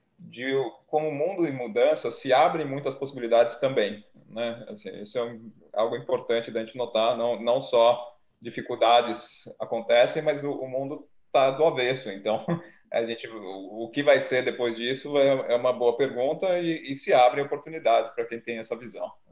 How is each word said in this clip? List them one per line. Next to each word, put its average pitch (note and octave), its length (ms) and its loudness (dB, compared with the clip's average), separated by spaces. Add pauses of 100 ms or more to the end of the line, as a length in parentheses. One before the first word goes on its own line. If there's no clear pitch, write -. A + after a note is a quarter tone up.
(160)
de B2 380 -8
o, B2+ 160 0 (160)
como D#3 220 -2
o D3 60 -6
mundo E3 340 -2
em C3+ 40 -6
mudança B2 600 0
se C3 200 -4
abrem D#3+ 320 4
muitas C#3 300 -6
possibilidades A#2+ 600 2
também, A2+ 480 -2 (240)
né? A#2 400 -8
Assim, G2 340 -14
isso G#2 160 -10
é A#2 60 -2
um, A2+ 280 -12 (200)
algo A#2 240 0
importante A#2 560 -2
da A2+ 80 -2
gente A2+ 160 -10
notar, A#2+ 400 0
não, A#2 260 -2
não A#2+ 180 2
só A#2 560 4 (240)
dificuldades A#2 1200 0
acontecem, A#2+ 640 2
mas C#3+ 220 -2
o, C#3+ 80 -4
o C3 160 -8
mundo C#3 400 -8 (240)
tá C3+ 180 4
do C#3+ 140 2
avesso, C3 460 0
então G2+ 360 -2
<laughs> E3+ 260 -4 (200)
a A#2 140 0
gente, A#2 200 -8
o, G2+ 580 -12
o A#2 60 -10
que C#3+ 120 -2
vai C#3 180 6
ser B2+ 240 -2
depois A#2+ 320 -2
disso C3+ 400 -4
é, C3+ 360 2
é A#2+ 40 4
uma B2 160 2
boa A#2 240 2
pergunta C#3+ 640 0
e, D#3+ 320 -4
e - 20 -6
se D#3+ 180 -2
abrem C3 320 6
oportunidades C#3+ 680 0
pra A#2 140 -4
quem A#2 120 -10
tem A#2 200 -10
essa A2+ 180 -8
visão, G2 340 -12 (220)